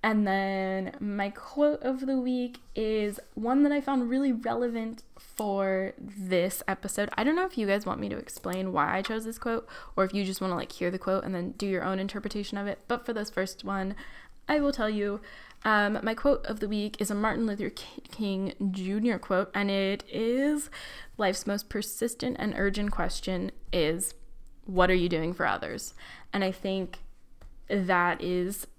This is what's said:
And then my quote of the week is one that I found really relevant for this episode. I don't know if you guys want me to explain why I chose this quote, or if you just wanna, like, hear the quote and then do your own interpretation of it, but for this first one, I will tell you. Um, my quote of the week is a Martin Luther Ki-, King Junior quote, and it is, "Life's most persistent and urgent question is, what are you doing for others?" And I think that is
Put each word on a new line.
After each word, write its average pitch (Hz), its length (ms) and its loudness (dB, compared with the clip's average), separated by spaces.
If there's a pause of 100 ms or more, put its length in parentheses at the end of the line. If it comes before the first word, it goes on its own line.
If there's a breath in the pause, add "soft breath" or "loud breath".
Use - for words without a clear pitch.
And 214 220 6
then 190 720 2
my 202 300 -2
quote 294 520 2
of 262 240 -2
the 269 140 2
week 247 400 -2 (160)
is 214 460 0 (140)
one 247 280 4
that 285 80 6
I 294 80 4
found 269 300 2
really 262 240 4
relevant 233 720 -2 (140)
for 196 800 0
this 185 720 0
episode. 202 500 -2
I 214 60 2
don't 302 140 6
know 370 80 4
if 370 120 -4
you 220 80 2
guys 202 200 4
want - 160 -2
me 208 80 -2
to 208 80 -4
explain 185 560 -4
why 151 240 4
I 196 40 0
chose 220 220 -4
this 226 140 -8
quote, 226 300 -2 (280 loud breath)
or 190 80 6
if 190 100 0
you 202 120 0
just 190 160 -4
wanna, 190 140 0
like, - 180 -4
hear 175 180 0
the 185 80 -4
quote 190 240 0
and 190 100 -4
then 180 180 -4
do - 140 -4
your 190 180 0
own 190 160 0
interpretation 202 580 -4
of 202 100 -4
it, 196 120 -4 (100)
but 240 160 -2
for 240 80 -4
this 208 160 -4
first 190 340 -4
one, 196 320 -2 (520 loud breath)
I 302 120 4
will 285 140 4
tell 220 160 0
you. 208 320 0 (420 loud breath)
Um, 208 400 4
my 220 100 0
quote 277 320 4
of 214 140 -4
the 214 80 -2
week 208 320 -2
is 202 100 0
a 208 60 0
Martin 220 300 2
Luther 202 240 -2
Ki-, - 320 -14 (100)
King 196 420 -2 (180)
Junior 196 460 0
quote, 185 360 2
and 202 180 2
it 196 400 0
is, 269 580 0 (480 loud breath)
"Life's 196 300 0
most 202 220 -2
persistent 240 680 -2
and - 200 -2
urgent 202 340 2
question 185 640 -2 (180)
is, 170 420 2 (520)
what 185 260 6
are 185 40 8
you 175 120 4
doing 165 240 2
for 175 160 0
others?" - 460 -2 (400 loud breath)
And 202 100 2
I 190 80 2
think 190 480 -4 (680)
that 180 520 4
is 180 460 -2 (120)